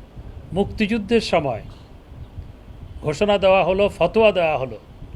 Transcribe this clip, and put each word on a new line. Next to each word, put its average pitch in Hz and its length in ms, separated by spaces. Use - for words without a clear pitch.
মুক্তিযুদ্ধের 208 800
সময় 139 300
ঘোষণা 202 360
দেওয়া 190 260
হলো, 190 240
ফতোয়া 208 440
দেওয়া 160 260
হলো 120 200